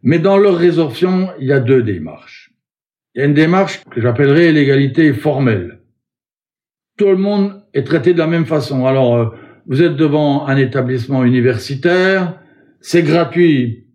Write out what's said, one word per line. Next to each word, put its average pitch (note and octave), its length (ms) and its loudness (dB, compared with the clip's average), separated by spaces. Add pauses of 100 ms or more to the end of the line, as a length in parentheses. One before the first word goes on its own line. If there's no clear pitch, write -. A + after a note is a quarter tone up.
Mais E3 180 2
dans G3 180 2
leur G3 180 2
résorption, F3 760 0 (100)
il B2+ 80 -6
y C3 40 0
a C#3 80 2
deux B2+ 220 2
démarches. - 720 -10 (640)
Il - 40 -8
y - 40 -2
a - 20 2
une D3 80 2
démarche E3 560 0
que A#2+ 120 -8
j'appellerais C#3 500 2
l'égalité C#3 640 2
formelle. A#2+ 680 -4 (1160)
Tout G3+ 100 2
le F#3+ 100 2
monde G3+ 460 -2 (100)
est C3+ 100 -2
traité D#3+ 300 0
de E3+ 60 -4
la D#3+ 80 0
même E3 180 0
façon. C#3 400 -2
Alors, C3 300 2
euh, A#2 100 0 (420)
vous C3 140 0
êtes E3 140 2
devant D3 520 0
un C3+ 100 0
établissement B2+ 640 -2
universitaire, C#3+ 1160 0 (420)
c'est E3+ 220 0
gratuit D3+ 920 0